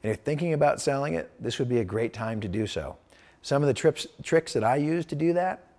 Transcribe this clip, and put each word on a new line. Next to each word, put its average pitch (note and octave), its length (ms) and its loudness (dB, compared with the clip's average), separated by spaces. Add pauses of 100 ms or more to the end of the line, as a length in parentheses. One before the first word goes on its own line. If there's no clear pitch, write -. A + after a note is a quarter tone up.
and A2 80 -2
you're G#2+ 40 2
thinking D#3 380 -2
about C#3+ 300 2
selling C#3+ 320 0
it, - 160 -6 (100)
this A#2 180 -4
would B2+ 100 -2
be B2 100 2
a A2 60 2
great G#2+ 280 -2
time A2+ 300 -6
to G#2+ 40 -6
do G2+ 200 -2
so. D2+ 300 -6 (440)
Some C#3+ 220 0
of C#3+ 60 4
the B2+ 60 4
trips, - 320 2 (160)
tricks - 300 2
that A2+ 100 2
I A#2 140 4
use D#3 300 0
to D3+ 100 -8
do E3 160 2
that F3+ 340 -2 (120)